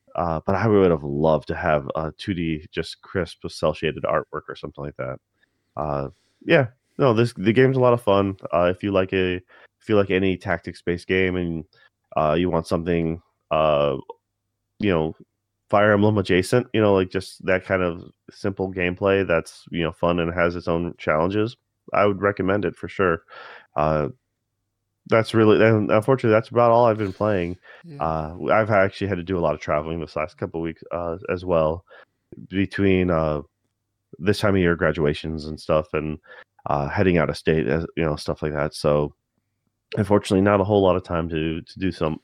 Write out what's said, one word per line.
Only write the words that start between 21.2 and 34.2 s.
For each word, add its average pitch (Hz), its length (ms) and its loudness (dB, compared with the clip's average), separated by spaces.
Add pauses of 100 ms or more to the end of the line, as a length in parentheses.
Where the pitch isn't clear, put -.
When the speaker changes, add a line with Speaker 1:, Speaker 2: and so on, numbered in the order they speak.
Speaker 1:
I 101 140 2
would 98 160 0
recommend 98 420 0
it 85 140 -4
for - 100 -14
sure. 87 360 -2 (520)
Uh, 76 340 0 (960)
that's - 260 0
really, 107 280 6
and 107 300 2
unfortunately, 110 420 2
that's 110 140 2
about 117 240 2
all 120 140 4
I've 110 120 2
been 104 140 -4
playing. 90 460 -2 (260)
Speaker 2:
Yeah. 151 180 -12
Speaker 1:
Uh, 80 360 -4 (140)
I've 107 180 2
actually 98 380 2
had 98 100 -2
to 87 60 -6
do 92 140 -4
a 85 40 -2
lot 76 120 0
of 78 60 -8
traveling 80 400 -4
this 76 160 -10
last 78 220 -6
couple 82 240 -8
of - 20 -6
weeks, 82 200 -10 (100)
uh, 85 240 -6 (100)
as 90 160 -4
well, 82 400 0 (640)
between, 95 640 2
uh, 78 300 0 (760)
this 98 220 0